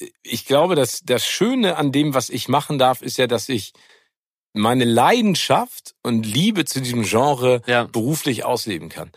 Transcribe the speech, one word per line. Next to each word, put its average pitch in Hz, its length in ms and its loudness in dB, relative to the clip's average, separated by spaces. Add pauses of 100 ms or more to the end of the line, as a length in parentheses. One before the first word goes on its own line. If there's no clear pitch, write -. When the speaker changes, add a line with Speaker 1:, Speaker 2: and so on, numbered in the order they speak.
(240)
Speaker 1:
ich - 220 -8
glaube, 160 320 2
dass 131 260 0
das 123 240 -2
Schöne 220 500 0
an 147 140 0
dem, 143 240 0
was 127 160 -2
ich 123 180 -6
machen 139 300 0
darf, 127 240 2
ist 131 160 -8
ja, 127 80 2
dass 117 220 -2
ich 113 240 -4 (800)
meine 120 320 2
Leidenschaft 175 1160 2
und 113 240 -2
Liebe 170 380 0
zu - 160 -6
diesem 120 220 -2
Genre 123 640 2
Speaker 2:
Ja. 120 180 2
Speaker 1:
beruflich 120 600 -2
ausleben 98 440 -4
kann. 85 280 -14